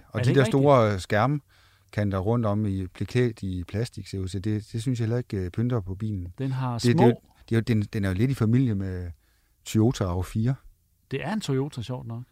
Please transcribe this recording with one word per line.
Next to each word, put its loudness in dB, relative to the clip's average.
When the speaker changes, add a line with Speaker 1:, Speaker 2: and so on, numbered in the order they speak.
Speaker 1:
Og -4
Speaker 2:
Er 0
det 2
Speaker 1:
de 2
Speaker 2:
ikke 4
Speaker 1:
der 6
Speaker 2:
rigtigt? 2
Speaker 1:
store 6
skærmkanter -2
rundt 0
om 0
i, -2
plækat -2
i -4
plastik, -8
ser -8
ud -4
til, -6
det, -4
det -6
synes -2
jeg -2
heller 0
ikke, -4
øh, -4
pynter 0
på -8
bilen. -6
Speaker 2:
Den -4
har -4
Speaker 1:
Det, -6
det 4
er 6
Speaker 2:
små 8
Speaker 1:
jo, 8
det 0
er 4
jo, 0
den, 2
den -4
er 0
jo 0
lidt 2
i 0
familie 2
med -6
Toyota 2
rav -2
fire. -2
Speaker 2:
Det -6
er -4
en -4
Toyota, -4
sjovt -10
nok. -10